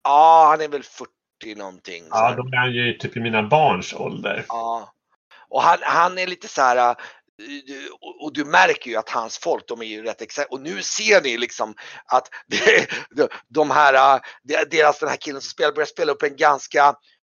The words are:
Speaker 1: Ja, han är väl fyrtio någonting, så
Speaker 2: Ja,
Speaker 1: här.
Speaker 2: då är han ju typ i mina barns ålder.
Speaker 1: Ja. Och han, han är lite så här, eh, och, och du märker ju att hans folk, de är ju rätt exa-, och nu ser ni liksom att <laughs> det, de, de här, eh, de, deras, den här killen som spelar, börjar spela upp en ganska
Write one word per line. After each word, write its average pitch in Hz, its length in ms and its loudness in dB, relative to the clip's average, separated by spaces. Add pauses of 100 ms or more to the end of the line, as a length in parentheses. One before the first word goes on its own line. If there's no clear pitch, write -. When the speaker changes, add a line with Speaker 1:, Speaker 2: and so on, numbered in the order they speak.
Speaker 1:
Ja, 156 460 8
han 156 100 2
är 151 80 -6
väl 143 140 -8
fyrtio - 760 -18
någonting, 92 440 -14
så 82 80 -20
Speaker 2:
Ja, 110 180 2
Speaker 1:
här. 120 80 -4
Speaker 2:
då 123 60 -4
är 127 140 -8
han 127 160 0
ju 120 200 -2
typ - 240 -10
i 120 40 -6
mina 113 220 -2
barns 110 520 0
ålder. 98 540 -8
Speaker 1:
Ja. 117 440 -8 (560)
Och 135 140 -2
han, 170 200 4
han 170 360 0
är 185 80 -4
lite 180 220 -10
så 151 140 -4
här, 123 140 4 (120)
eh, 120 60 0 (1080)
och, - 240 -16
och 151 80 -10
du 143 120 -4
märker 165 460 2
ju 110 60 -4
att 110 120 -4
hans 113 300 -6
folk, 139 300 -4
de 117 140 -10
är 113 40 -10
ju 107 160 -12
rätt 110 200 -8
exa-, 139 280 -8
och 135 100 -8
nu 175 220 -10
ser 214 400 0
ni 120 160 -4
liksom 117 360 -6 (320)
att - 220 0 (100)
<laughs> - 80 -20
det, - 440 2 (200)
de, 143 180 0 (200)
de 151 220 0
här, 135 440 6
eh, 131 60 2 (220)
de, 156 220 -2 (120)
deras, 151 220 4
den 151 100 -6
här 131 80 -4
killen 139 240 -10
som - 100 -14
spelar, 151 220 -2
börjar 151 140 -4
spela 160 260 -4
upp 139 100 -10
en 139 140 -4
ganska 143 580 2 (380)